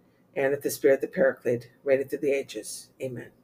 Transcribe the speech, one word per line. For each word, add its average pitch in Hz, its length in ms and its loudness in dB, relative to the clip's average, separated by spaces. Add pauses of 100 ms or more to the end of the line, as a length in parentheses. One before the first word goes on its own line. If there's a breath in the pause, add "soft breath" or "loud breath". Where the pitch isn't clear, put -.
(340 soft breath)
and 139 160 0
with 143 120 -2
the 143 80 -4
Spirit, 135 300 4
the - 60 -4
Paraclete, 127 640 0 (140)
reigning 135 240 2
through 143 100 -6
the 139 140 0
ages. - 580 -8 (100)
Amen. 123 300 -10 (140)